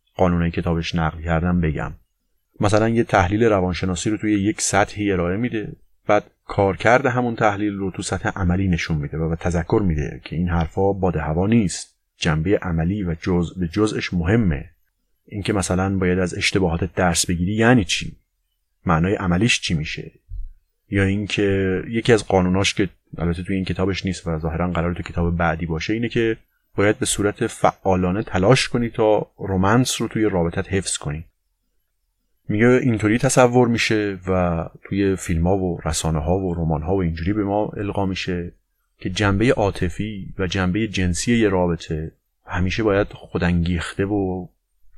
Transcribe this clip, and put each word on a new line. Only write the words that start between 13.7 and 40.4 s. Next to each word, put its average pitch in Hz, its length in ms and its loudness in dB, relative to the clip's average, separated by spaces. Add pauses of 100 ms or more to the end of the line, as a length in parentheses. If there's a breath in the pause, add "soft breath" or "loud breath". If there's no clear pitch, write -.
مهمه. 90 560 0 (560)
اینکه 107 280 -4
مثلاً 95 440 0
باید 92 220 0
از 90 140 -2
اشتباهات 92 640 0
درس 87 300 0
بگیری 90 280 -2
یعنی 113 320 4
چی؟ - 320 -6 (680)
معنای 87 300 2
عملیش 95 460 0
چی - 120 -4
می‌شه؟ - 380 -6 (800)
یا 98 140 2
اینکه 98 840 0
یکی 113 260 2
از 107 140 2
قانوناش 95 460 2
که 98 160 0 (280)
البته 85 260 -2
توی 98 120 -4
این 95 100 -2
کتابش 95 400 -2
نیست 92 220 -4
و 80 120 -2
ظاهراً 82 320 -2
قراره 87 220 -2
تو 85 100 -8
کتاب 85 340 -2
بعدی 82 280 0
باشه 80 280 -4
اینه 117 160 -2
که 113 280 0 (380)
باید 104 240 2
به 104 60 -2
صورت 104 420 0
فعالانه 92 760 0
تلاش 101 460 2
کنی 120 200 -2
تا 107 480 2
رومانس 98 640 0
رو 113 60 -2
توی 110 180 -2
رابطت 92 480 -2
حفظ 95 240 -2
کنی. 76 280 -8 (1200)
میگه 107 180 4
اینطوری 117 500 4
تصور 123 500 4
می‌شه 107 600 0
و 90 380 0 (180)
توی 98 320 0
فیلم‌ها 87 420 0
و 90 280 -2
رسانه‌ها 80 520 0
و 95 160 -2
رمان‌ها 80 420 -2
و 98 60 2
اینجوری 82 320 -2
به 107 100 0
ما 101 240 0 (100)
القا 101 280 -4
می‌شه 90 460 -6 (480)
که 107 100 -6
جنبه 101 420 2
عاطفی 101 880 -4
و 92 80 -2